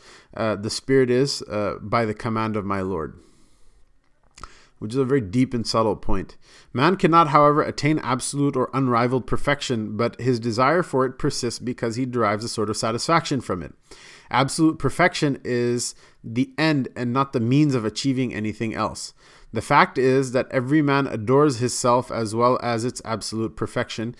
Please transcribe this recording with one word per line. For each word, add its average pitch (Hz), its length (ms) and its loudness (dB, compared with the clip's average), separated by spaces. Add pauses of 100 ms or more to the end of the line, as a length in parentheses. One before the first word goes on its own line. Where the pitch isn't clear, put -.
(380)
uh, 107 180 -2
"The 101 140 -8
spirit 131 400 2
is, 131 340 0
uh, 101 380 -4
by 113 240 -2
the 107 80 -4
command 110 420 -4
of 101 100 -4
my 98 140 -4
Lord," 95 360 -6 (1600)
which 110 140 -8
is 127 40 -2
a 135 80 2
very 127 160 2
deep 117 320 0
and 117 140 -4
subtle 110 300 0
point. - 400 0 (360)
Man 151 220 2
cannot, 170 320 4
however, 147 340 6
attain 147 380 0
absolute 131 560 -2
or 127 180 0
unrivaled 123 540 0
perfection, 110 720 -2
but 117 220 -2
his 120 200 0
desire 127 420 0
for 131 240 0
it 127 140 -8
persists 123 400 -4
because 117 380 -6
he 131 80 -2
derives 113 400 -2
a 113 40 -6
sort 107 200 -4
of 104 80 -4
satisfaction 127 640 -2
from 92 200 -4
it. 69 120 -14 (580)
Absolute 151 480 2
perfection 147 640 0
is 120 500 -2 (300)
the 123 340 -2
end 151 380 2
and 120 160 -4
not 135 220 0
the 127 80 0
means 135 340 4
of 117 80 0
achieving 127 500 -2
anything 107 400 -4
else. - 400 -6 (380)
The 113 100 -4
fact 165 360 4
is 131 340 2
that 123 180 0
every 131 320 0
man 139 260 2
adores 127 500 2
his 120 200 -2
self 123 320 2
as 110 240 -4
well 120 300 4
as 117 220 -2
its 123 180 -6
absolute 110 540 -6
perfection. 117 640 -6